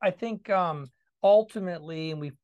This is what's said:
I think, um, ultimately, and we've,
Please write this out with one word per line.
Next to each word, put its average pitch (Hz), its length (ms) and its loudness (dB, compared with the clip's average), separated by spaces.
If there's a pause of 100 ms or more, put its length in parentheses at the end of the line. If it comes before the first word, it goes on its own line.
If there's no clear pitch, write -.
I 190 100 0
think, 220 380 -8
um, 160 400 -2 (340)
ultimately, 175 840 2
and 156 100 -8
we've, 143 240 -10